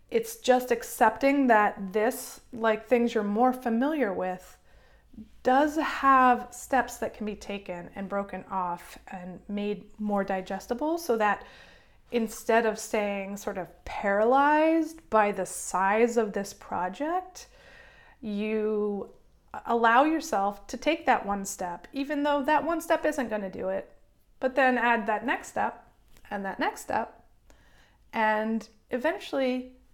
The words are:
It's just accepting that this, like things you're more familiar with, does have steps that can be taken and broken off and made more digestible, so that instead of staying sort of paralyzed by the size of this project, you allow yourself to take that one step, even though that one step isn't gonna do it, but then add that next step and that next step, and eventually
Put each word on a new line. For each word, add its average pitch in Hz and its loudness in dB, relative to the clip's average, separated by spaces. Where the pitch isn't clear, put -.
It's 226 -2
just 247 4
accepting 254 2
that 208 4
this, 220 -2
like 220 0
things 240 4
you're 214 0
more 214 2
familiar 254 0
with, 185 -6
does 294 4
have 262 4
steps - -2
that - -6
can - -10
be 208 -6
taken 185 -10
and 196 -8
broken 196 -6
off 180 -6
and 180 -12
made 202 -4
more 208 0
digestible, 196 -4
so 262 0
that 208 0
instead 226 0
of 214 -2
staying 202 -4
sort 202 -8
of 175 -8
paralyzed 294 2
by 214 4
the 190 -2
size 214 0
of 220 0
this 202 -6
project, 277 -6
you 214 -2
allow 233 6
yourself 208 -2
to 262 -10
take 320 -2
that 220 2
one 202 -4
step, 180 -10
even 285 -4
though 285 2
that 302 2
one 330 -2
step 320 -2
isn't 285 -2
gonna 202 -6
do 185 -8
it, 190 -6
but 254 -2
then 254 4
add 233 2
that 214 -2
next 302 -4
step - -4
and 202 -6
that - -8
next 381 -4
step, - -6
and 220 0
eventually 254 -2